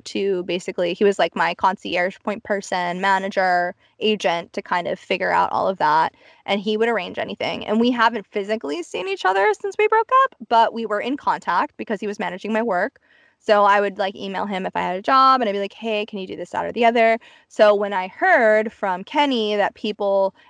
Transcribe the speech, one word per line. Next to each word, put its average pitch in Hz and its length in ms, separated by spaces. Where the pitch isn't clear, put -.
to 196 380
basically, 180 500
he 214 100
was, 202 140
like, 170 180
my 175 180
concierge 185 680
point 202 200
person, 185 580
manager, 190 720
agent 196 540
to 202 80
kind 175 260
of 185 100
figure 185 340
out 170 200
all - 160
of 190 100
that. 240 360
And 202 140
he 214 160
would 226 120
arrange 190 300
anything. - 480
And 220 140
we 240 100
haven't 233 360
physically 226 580
seen 370 240
each 381 160
other 392 360
since 392 180
we 427 100
broke 440 220
up, - 120
but 226 240
we 226 140
were 208 140
in 262 160
contact 185 600
because 220 240
he 220 60
was 208 140
managing 185 320
my 220 100
work. 214 380
So 208 240
I 202 160
would, 196 180
like, 202 180
email 196 300
him 185 200
if 180 80
I 175 60
had 180 160
a 196 60
job, 262 380
and 226 80
I'd 196 40
be 202 80
like, 202 120
"Hey, 220 320
can 214 140
you 190 80
do 190 80
this, 175 160
that, 170 140
or 170 80
the 220 120
other?" 226 340
So 214 240
when 202 200
I 190 160
heard 220 640
from 190 320
Kenny 254 500
that 202 220
people, 196 580